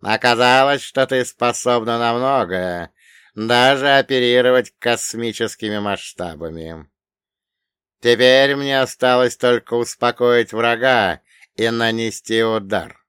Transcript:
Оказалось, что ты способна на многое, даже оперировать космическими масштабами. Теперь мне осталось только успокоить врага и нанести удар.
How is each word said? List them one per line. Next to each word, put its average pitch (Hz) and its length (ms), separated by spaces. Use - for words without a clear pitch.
Оказалось, 123 800
что 131 260
ты 127 160
способна 117 720
на 117 160
многое, 92 800
даже 131 640
оперировать 123 840
космическими 113 1000
масштабами. 82 1080
Теперь 127 540
мне 139 240
осталось 127 560
только 123 380
успокоить 120 760
врага 113 680
и 113 140
нанести 113 760
удар. 104 640